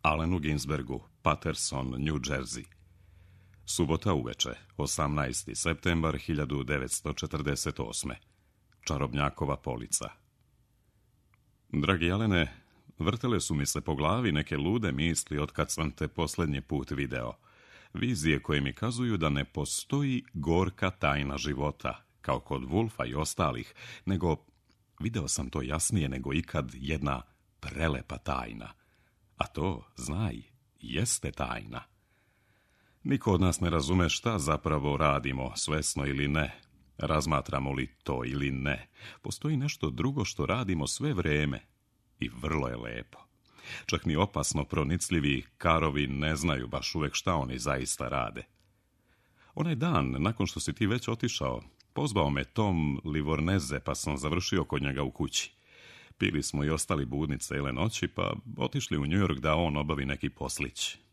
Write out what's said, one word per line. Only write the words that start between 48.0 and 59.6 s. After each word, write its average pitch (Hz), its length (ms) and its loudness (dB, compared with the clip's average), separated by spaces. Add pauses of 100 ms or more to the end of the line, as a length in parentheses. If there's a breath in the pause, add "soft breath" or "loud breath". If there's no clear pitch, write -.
rade. 58 340 -2 (1120 soft breath)
Onaj 156 200 0
dan, 104 440 2
nakon 95 280 2
što - 140 -4
si - 120 -2
ti 107 140 2
već 113 220 0
otišao, 76 540 -2 (300)
pozvao 101 380 2
me 69 140 0
Tom 80 600 2
Livorneze, 76 760 2
pa 71 140 -2
sam 73 240 -2
završio 80 460 0
kod 69 180 -2
njega 69 200 -2
u 65 80 0
kući. - 420 -2 (640 loud breath)
Pili 78 240 2
smo 71 220 0
i 76 60 2
ostali 78 360 0
budni 71 320 -2
cele 71 340 -2
noći, 87 360 0
pa - 240 -2 (240)
otišli 123 420 -2
u 71 80 0
New 85 120 4
York 78 220 2
da 78 140 4
on 80 220 2